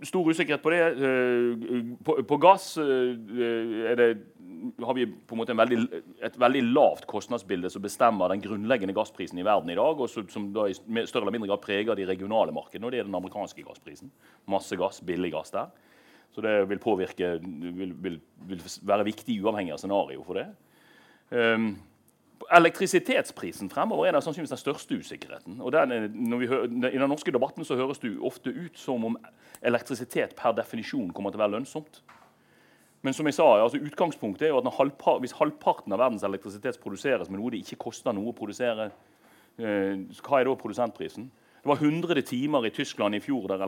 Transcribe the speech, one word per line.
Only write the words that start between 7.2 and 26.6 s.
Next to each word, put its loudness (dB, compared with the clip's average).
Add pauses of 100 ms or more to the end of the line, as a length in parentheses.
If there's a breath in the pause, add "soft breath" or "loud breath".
som -8
bestemmer 2
den -4
grunnleggende -2
gassprisen -6
i -4
verden 2
i -4
dag, 2
og -4
så, -8
som -8
da 0
i -2
s-, -18
med -2
større -2
eller -2
mindre -2
grad 0
preger 0
de -4
regionale 0
markedene, -10
og -8
det -2
er -12
den -6
amerikanske -8
gassprisen. -20 (400 soft breath)
Masse -2
gass, -2
billig -2
gass -8
der. -6 (640 soft breath)
Så -10
det 2 (120)
vil -2
påvirke, 0
vil, -8
vil, -6 (320)
vil -10
s-, -12
være 2
viktig -4
uavhengig -2
av -10
scenario -2
for -4
det. -12 (800 soft breath)
Ehm, 2 (760)
elektrisitetsprisen 4
fremover 0
er 4
det 2
sannsynligvis -6
den -8
største -6
usikkerheten. -14
Og -6
den 4
er, -2
når -2
vi -2
hø-, 0 (260)